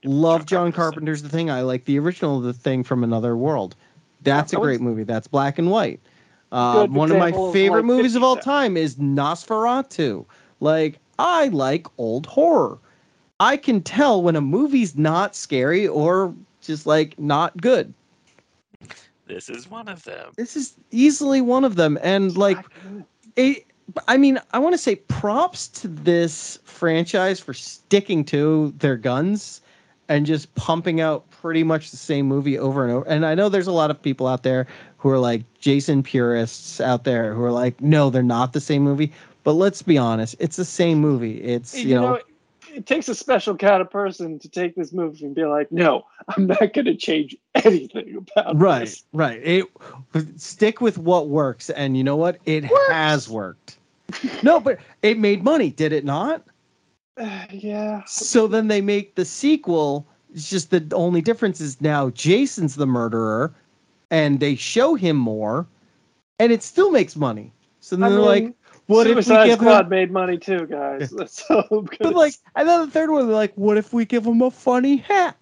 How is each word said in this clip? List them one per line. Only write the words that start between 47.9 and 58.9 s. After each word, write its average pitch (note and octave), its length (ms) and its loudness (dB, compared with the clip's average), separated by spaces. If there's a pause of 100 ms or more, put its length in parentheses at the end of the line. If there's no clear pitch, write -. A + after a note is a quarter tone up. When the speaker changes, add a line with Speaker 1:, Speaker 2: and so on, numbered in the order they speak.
Speaker 3:
about F#3 220 0
Speaker 1:
Right, D#3+ 220 4
Speaker 3:
this." - 320 -12
Speaker 1:
right. C3+ 300 -4
It, F3+ 240 0 (720)
stick G#3+ 440 -2
with G#3+ 180 0
what E3 300 2
works. C#3+ 420 -2
And C3+ 260 -2
you C3 80 0
know C#3+ 120 0
what? E3+ 200 0 (100)
It D3+ 220 -4
Speaker 3:
Works. C#5 220 4
Speaker 1:
has D3+ 380 0
worked. G#2 480 -10 (680)
No, D#4 180 6
but G#3+ 180 -2 (240)
it A3 160 2
made G3+ 260 0
money, C4 260 2
did D#3 220 -2
it C#3+ 120 -2
not? F3+ 380 -4 (720)
Speaker 3:
Uh, G3 340 -10
yeah. G#3 560 -8
Speaker 1:
So - 400 -2
then A3 220 -2
they G#3 120 0
make G3+ 340 -4